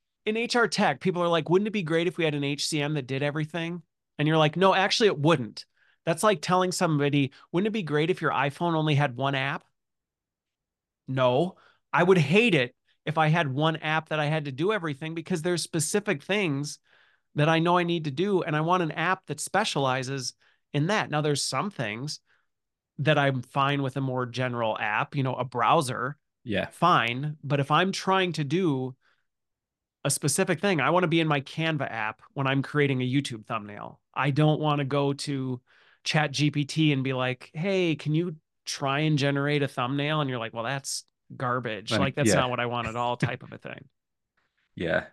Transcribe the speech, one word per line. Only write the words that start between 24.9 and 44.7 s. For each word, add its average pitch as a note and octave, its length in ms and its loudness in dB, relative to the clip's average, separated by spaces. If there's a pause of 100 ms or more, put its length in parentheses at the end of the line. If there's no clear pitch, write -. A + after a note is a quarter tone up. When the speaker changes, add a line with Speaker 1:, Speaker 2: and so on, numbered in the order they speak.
Speaker 1:
you C#3 80 0
know, C3 120 -2
a A2 100 -4
browser, B2 720 0 (260)
Speaker 2:
Yeah. G2 240 -2
Speaker 1:
fine. D3 760 0
But C#3 160 0
if C#3+ 120 0
I'm F3 200 4
trying F#3+ 420 0
to D#3 100 -2
do C#3 520 -2 (1080)
a C#3+ 60 0
specific D#3+ 500 0
thing, F#3+ 220 2
I B2+ 80 4
wanna F3 180 4
be E3 120 2
in D#3+ 80 0
my D3 140 0
Canva D#3 480 -4
app A2 320 -8 (120)
when C3+ 140 -2
I'm C3+ 140 2
creating C3+ 400 0
a B2+ 80 -2
YouTube B2+ 360 -4
thumbnail. G#2 540 -10 (140)
I C#3 180 0
don't D3+ 280 4
wanna D3 260 0
go C#3+ 280 0
to C3 480 -6 (420)
Chat D3+ 280 0
G C#3 200 2
P D3 140 -2
T D#3 260 0
and C3 120 0
be C3 100 -4
like, B2+ 400 -4
"Hey, F3+ 420 0
can D3+ 180 -4
you E3+ 220 0 (300)
try C#3 340 -2
and D#3 180 2
generate C#3+ 460 0
a C#3 40 -2
thumbnail?" C#3+ 520 -2
And C#3+ 100 -2
you're B2+ 100 -6
like, A2+ 140 -8
"Well, A2+ 100 -6
that's C3+ 420 -6 (320)
garbage. A#2+ 540 -4
Speaker 2:
Right. A2+ 100 0
Speaker 1:
Like, C#3 140 0
that's C#3 140 2
Speaker 2:
Yeah. G2 60 4
Speaker 1:
not B2+ 140 2
what B2 100 -4
I B2 60 0
want A#2+ 220 -4
at A2 80 -8
all," A#2+ 200 -2
type B2+ 260 -4
of B2 120 -16
a A#2 40 -16
thing. - 360 -16
Speaker 2:
<laughs> - 40 -20 (760)